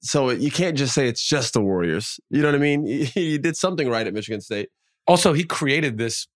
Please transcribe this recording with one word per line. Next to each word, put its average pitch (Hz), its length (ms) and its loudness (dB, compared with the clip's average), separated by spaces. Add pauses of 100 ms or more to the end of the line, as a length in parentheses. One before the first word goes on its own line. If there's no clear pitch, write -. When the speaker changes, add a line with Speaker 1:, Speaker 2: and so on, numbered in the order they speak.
Speaker 1:
So 135 280 2
you 120 200 0
can't 170 260 0
just 135 180 0
say 139 140 2
it's - 160 -4
just 135 300 -2
the 120 60 4
Warriors. 90 580 0 (100)
You 143 140 2
know 147 60 4
what 147 80 4
I - 20 2
mean? 147 280 2
<laughs> - 0 -
He, 135 180 -2
he 156 340 -2
did 160 180 -2
something 165 320 0
right 113 180 0
at 92 60 -4
Michigan 104 280 -6
State. 104 280 -6 (400)
Speaker 2:
Also, 170 240 6
he 151 120 0
created 147 540 -2
this, 113 380 -4